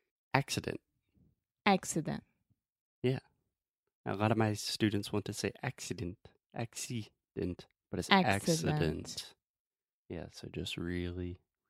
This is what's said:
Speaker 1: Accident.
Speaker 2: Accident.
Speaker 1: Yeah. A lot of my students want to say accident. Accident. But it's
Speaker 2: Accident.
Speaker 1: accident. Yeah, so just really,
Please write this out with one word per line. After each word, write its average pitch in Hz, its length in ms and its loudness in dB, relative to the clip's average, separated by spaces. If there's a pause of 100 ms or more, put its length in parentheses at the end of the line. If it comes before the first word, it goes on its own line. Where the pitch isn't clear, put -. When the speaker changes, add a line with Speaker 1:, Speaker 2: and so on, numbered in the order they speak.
(340)
Speaker 1:
Accident. - 460 0 (840)
Speaker 2:
Accident. 156 580 2 (800)
Speaker 1:
Yeah. 127 180 2 (840)
A 110 100 -2
lot 107 160 4
of 110 60 4
my 110 160 4
students 104 580 0
want 104 140 -2
to 104 80 -4
say - 180 -2 (120)
accident. 95 540 -6 (380)
Accident. - 1120 -8 (260)
But 92 80 -2
it's 87 100 -4
Speaker 2:
Accident. 160 640 4
Speaker 1:
accident. - 600 -2 (760)
Yeah, 80 220 -6
so - 200 -14
just - 260 -4
really, 87 600 -4 (300)